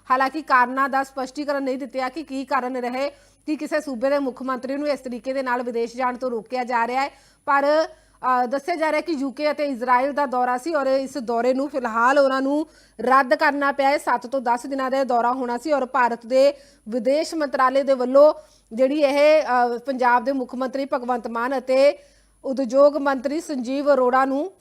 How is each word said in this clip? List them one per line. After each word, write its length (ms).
ਹਾਲਾਂਕਿ 320
ਕਾਰਨਾਂ 460
ਦਾ 140
ਸਪਸ਼ਟੀਕਰਨ 600
ਨਹੀਂ 160
ਦਿੱਤਿਆ 300
ਕਿ 140
ਕੀ 220
ਕਾਰਨ 320
ਰਹੇ 340
ਕਿ 100
ਕਿਸੇ 240
ਸੂਬੇ 300
ਦੇ 80
ਮੁੱਖ 240
ਮੰਤਰੀ 340
ਨੂੰ 120
ਇਸ 120
ਤਰੀਕੇ 320
ਦੇ 100
ਨਾਲ 200
ਵਿਦੇਸ਼ 340
ਜਾਣ 200
ਤੋਂ 140
ਰੋਕਿਆ 340
ਜਾ 220
ਰਿਹਾ 160
ਹੈ। 80
ਪਰ, 440
ਅ, 20
ਦੱਸਿਆ 280
ਜਾ 180
ਰਿਹਾ 80
ਕਿ 120
ਯੂ 180
ਕੇ 200
ਅਤੇ 160
ਇਜ਼ਰਾਈਲ 460
ਦਾ 140
ਦੌਰਾ 320
ਸੀ 160
ਔਰ 120
ਇਸ 320
ਦੌਰੇ 360
ਨੂੰ 140
ਫਿਲਹਾਲ 500
ਉਹਨਾਂ 240
ਨੂੰ 240
ਰੱਦ 340
ਕਰਨਾ 380
ਪਿਆ 160
ਹੈ। 100
ਸੱਤ 280
ਤੋਂ 140
ਦਸ 260
ਦਿਨਾਂ 240
ਦਾ 80
ਇਹ 60
ਦੌਰਾ 280
ਹੋਣਾ 260
ਸੀ 140
ਔਰ 140
ਭਾਰਤ 400
ਦੇ 280
ਵਿਦੇਸ਼ 460
ਮੰਤਰਾਲੇ 480
ਦੇ 120
ਵੱਲੋਂ 400
ਜਿਹੜੀ 280
ਇਹ, 420
ਅ, 360
ਪੰਜਾਬ 460
ਦੇ 80
ਮੁੱਖ 220
ਮੰਤਰੀ 300
ਭਗਵੰਤ 440
ਮਾਨ 300
ਅਤੇ 400
ਉਦਯੋਗ 520
ਮੰਤਰੀ 440
ਸੰਜੀਵ 520
ਅਰੋੜਾ 320
ਨੂੰ 360